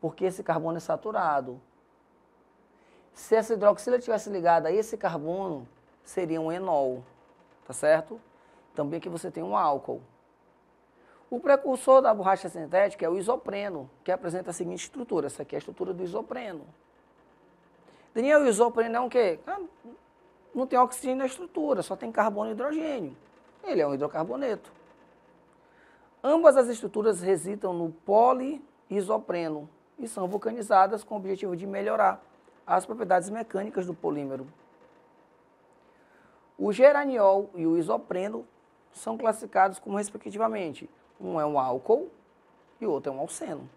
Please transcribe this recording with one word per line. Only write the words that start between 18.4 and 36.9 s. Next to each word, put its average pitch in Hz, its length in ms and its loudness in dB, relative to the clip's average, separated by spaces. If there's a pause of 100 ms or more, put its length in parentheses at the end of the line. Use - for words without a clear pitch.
o 277 40 4
isopreno 233 500 2
é 240 40 0
um 254 80 -2
quê?" 220 380 2
Ah, 381 120 -8 (960)
não 254 120 -2
tem 262 120 2
oxigênio 254 380 2
na 269 100 -2
estrutura, 294 560 -2
só 190 140 -6
tem 226 160 -10
carbono 214 380 0
e - 20 -6
hidrogênio. 262 640 -4 (480)
Ele 302 160 0
é 147 60 4
um 143 80 -2
hidrocarboneto. 185 760 -4 (1500)
Ambas 302 340 8
as 247 120 6
estruturas 214 520 -2
residam 185 520 -2
no 170 180 -4
poliisopreno 202 1800 0 (300)
e 247 80 -10
são 190 220 -6
vulcanizadas 208 720 2
com - 120 -12
o 208 40 -4
objetivo 190 380 -6
de 180 100 -8
melhorar 196 560 0 (420)
as 185 200 0
propriedades 190 460 0
mecânicas 208 560 -6
do 175 80 -6
polímero. 139 520 -6 (2000)
O 202 140 0
geraniol 233 840 6